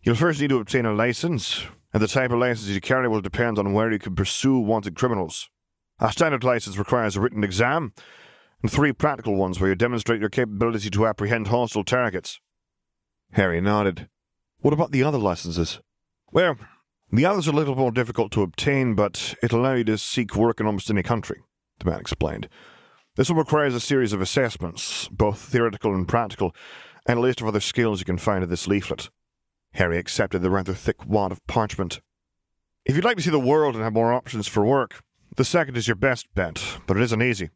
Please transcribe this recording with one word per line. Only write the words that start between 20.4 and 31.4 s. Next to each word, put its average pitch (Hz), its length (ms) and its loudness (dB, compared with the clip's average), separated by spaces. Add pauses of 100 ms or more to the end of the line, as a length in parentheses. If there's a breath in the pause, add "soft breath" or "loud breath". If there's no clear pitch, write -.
in 107 60 0
almost 104 240 -2
any 101 120 2
country," - 400 -4 (360)
the 87 120 0
man - 100 -6
explained. - 480 -6 (680 loud breath)
"This 135 120 2
one 165 100 2
requires 147 360 2
a 120 60 -2
series 120 340 2
of 95 80 -2
assessments, - 840 -4
both 107 300 0
theoretical 110 560 0
and 90 140 0
practical, 104 460 0 (520 loud breath)
and 120 120 2
a 117 40 2
list 127 180 2
of 113 60 -4
other 104 140 0
skills 107 400 0
you 92 60 -8
can 87 120 -2
find 95 240 0
in 87 60 -2
this 85 180 -4
leaflet." - 440 -4 (640)
Harry 87 240 0
accepted 95 440 -2
the 92 80 2
rather 95 240 0
thick - 320 -4
wad 101 240 0
of - 160 -12